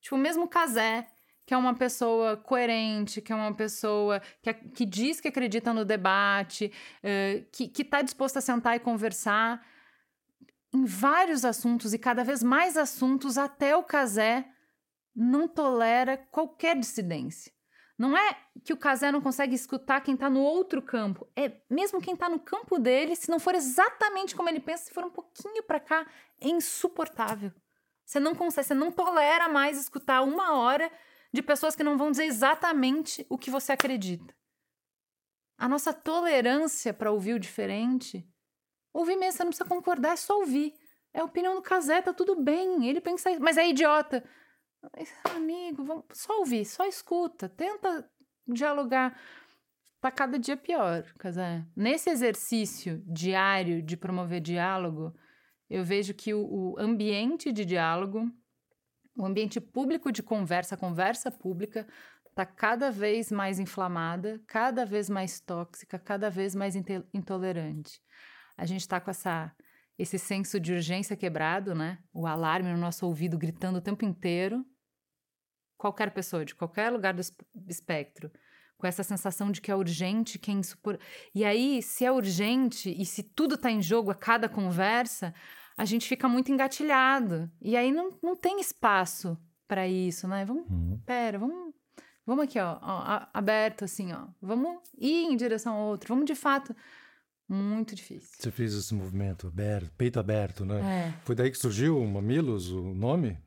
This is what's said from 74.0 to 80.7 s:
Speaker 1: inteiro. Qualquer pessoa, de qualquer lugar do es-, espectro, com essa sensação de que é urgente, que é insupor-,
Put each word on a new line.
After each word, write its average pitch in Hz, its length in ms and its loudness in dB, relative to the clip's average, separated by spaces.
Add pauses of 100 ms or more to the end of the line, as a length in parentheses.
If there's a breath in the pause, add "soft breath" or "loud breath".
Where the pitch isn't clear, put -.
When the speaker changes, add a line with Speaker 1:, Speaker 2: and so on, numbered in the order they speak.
Speaker 1:
inteiro. 190 640 -2 (1120)
Qualquer 202 340 -2
pessoa, 175 340 -4
de - 100 -14
qualquer 208 360 -2
lugar 196 220 0
do 175 80 -4
es-, - 140 -8 (320)
espectro, 156 640 -8 (460 soft breath)
com 185 100 -4
essa 180 160 -2
sensação 202 480 -2
de 175 80 -4
que - 100 -8
é 196 60 2
urgente, 190 640 -2
que - 100 -8
é 208 40 0
insupor-, 196 460 -4 (360 loud breath)